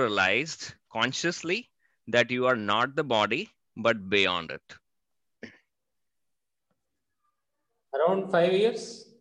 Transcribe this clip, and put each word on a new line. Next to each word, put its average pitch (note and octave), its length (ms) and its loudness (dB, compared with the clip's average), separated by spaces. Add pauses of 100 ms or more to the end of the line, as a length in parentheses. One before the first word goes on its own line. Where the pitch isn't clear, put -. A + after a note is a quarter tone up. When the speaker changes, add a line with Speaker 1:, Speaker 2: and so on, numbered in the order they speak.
Speaker 1:
realized G#2 680 0 (220)
consciously E3+ 640 -4 (500)
that A#2+ 200 2
you B2 120 -2 (100)
are G#2+ 140 -2
not G#2+ 200 2
the D3 180 -4
body, A#2 420 0 (320)
but A#2 180 2 (180)
beyond F2+ 380 0
it? - 240 -16 (3250)
Speaker 2:
Around F3+ 280 2
five F3+ 300 2
years. A3 280 2 (400)